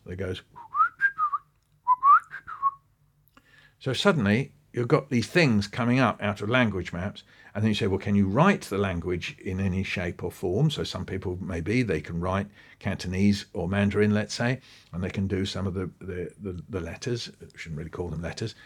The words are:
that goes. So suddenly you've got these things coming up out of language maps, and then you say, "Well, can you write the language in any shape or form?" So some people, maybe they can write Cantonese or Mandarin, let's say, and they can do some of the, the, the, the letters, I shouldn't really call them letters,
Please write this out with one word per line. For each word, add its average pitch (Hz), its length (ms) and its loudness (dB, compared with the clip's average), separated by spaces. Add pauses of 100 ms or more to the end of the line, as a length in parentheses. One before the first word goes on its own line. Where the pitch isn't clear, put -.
that 90 120 -10
goes. 92 260 -6 (3250)
So 131 140 -4
suddenly 127 600 4 (200)
you've 120 160 -2
got 143 220 2
these 120 160 2
things 117 400 4
coming 120 320 2
up 120 240 2
out 104 180 -2
of 101 80 -4
language 107 440 2
maps, 87 320 -6 (300)
and 101 80 -2
then 110 60 4
you 110 60 2
say, 104 140 0
"Well, 95 100 2
can 104 160 0
you 101 120 6
write 151 360 4
the 98 160 -4
language 90 640 -2
in 95 160 -2
any 95 220 0
shape 90 400 -4
or 90 80 -4
form?" 101 400 0
So 85 140 -4
some 92 200 -8
people, 95 380 -6
maybe 87 400 -2
they 90 180 0
can 85 200 -8
write 95 260 0 (320)
Cantonese 101 720 0
or 87 160 -4
Mandarin, 101 460 4
let's 107 200 -2
say, 123 260 0 (320)
and 87 120 -6
they 90 60 -2
can 98 160 -2
do 95 180 0
some 95 220 -4
of 90 80 -2
the, 92 160 -4 (100)
the, 90 400 -8
the, 90 300 -8
the 95 100 -4
letters, 90 500 -6 (120)
I 82 40 -18 (100)
shouldn't 82 200 -10
really 80 140 -8
call 87 180 -6
them 78 140 -6
letters, 82 320 -6 (120)